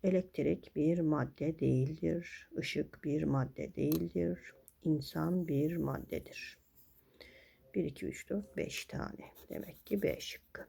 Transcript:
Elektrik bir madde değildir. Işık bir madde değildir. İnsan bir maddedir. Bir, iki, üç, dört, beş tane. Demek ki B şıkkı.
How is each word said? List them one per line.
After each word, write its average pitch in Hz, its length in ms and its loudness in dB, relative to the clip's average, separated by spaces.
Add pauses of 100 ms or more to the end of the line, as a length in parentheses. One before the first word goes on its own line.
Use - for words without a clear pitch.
Elektrik 180 720 2
bir 165 240 4
madde 151 600 2
değildir. 156 960 0
Işık - 460 -4
bir 151 200 2
madde 135 520 0
değildir. 170 760 0 (300)
İnsan 160 640 0
bir 151 300 2
maddedir. - 840 -6 (1160)
Bir, 190 80 4
iki, - 220 -4
üç, - 240 -8
dört, 202 280 -4
beş - 280 -4
tane. - 460 -8 (180)
Demek - 360 -10
ki 202 160 0
B - 180 0
şıkkı. - 500 -12